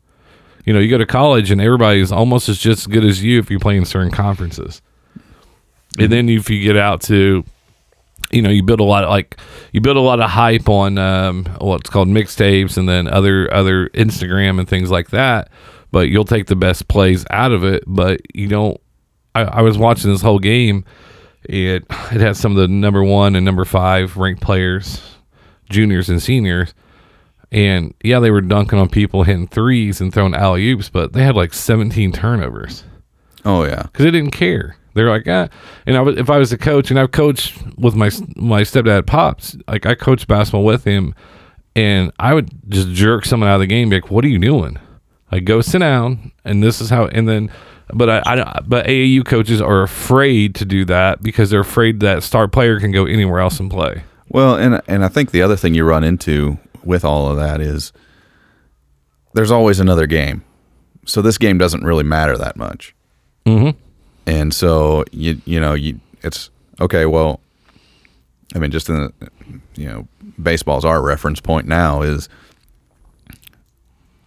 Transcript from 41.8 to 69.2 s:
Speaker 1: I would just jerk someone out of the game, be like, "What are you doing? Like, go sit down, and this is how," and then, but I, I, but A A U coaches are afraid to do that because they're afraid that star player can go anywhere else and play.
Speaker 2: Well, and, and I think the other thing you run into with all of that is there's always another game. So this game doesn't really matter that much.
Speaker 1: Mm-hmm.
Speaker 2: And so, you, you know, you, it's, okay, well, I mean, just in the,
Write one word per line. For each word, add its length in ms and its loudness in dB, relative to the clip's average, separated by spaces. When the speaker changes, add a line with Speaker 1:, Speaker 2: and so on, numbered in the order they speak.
Speaker 1:
I 140 2
would 160 0
just 220 -2
jerk 360 0
someone 220 0
out 80 4
of 60 2
the 60 0
game, 220 0
be 80 2
like, 120 -6
"What 160 2
are 40 2
you 100 2
doing? 380 0
Like, 140 -4
go 160 2
sit 180 0
down, 520 -2
and 200 0
this 180 0
is 80 -8
how," 180 2
and 220 0
then, 220 -2
but 160 2
I, 160 2
I, 400 -2
but 220 0
A 40 0
A 140 2
U 180 4
coaches 380 0
are 220 2
afraid 720 0
to 100 -6
do 200 -2
that 360 0
because 300 0
they're 80 2
afraid 400 0
that 240 0
star 240 0
player 320 2
can 120 -2
go 140 2
anywhere 340 0
else 200 0
and 100 -6
play. 340 -6
Speaker 2:
Well, 260 4
and, 320 0
and 180 0
I 20 0
think 240 -2
the 120 2
other 120 2
thing 200 0
you 100 2
run 180 2
into 540 -2
with 200 -2
all 260 0
of 80 -2
that 240 -4
is 300 -6
there's 180 0
always 280 4
another 260 4
game. 380 -2
So 160 -2
this 180 2
game 180 2
doesn't 260 0
really 200 0
matter 340 0
that 200 -8
much. 360 -14
Speaker 1:
Mm-hmm. 300 2
Speaker 2:
And 260 -2
so, 580 2
you, 340 -6
you 140 -2
know, 140 0
you, 260 -6
it's, 280 -12
okay, 280 0
well, 320 0
I 40 -4
mean, 120 -4
just 180 -6
in 60 -2
the, 180 -6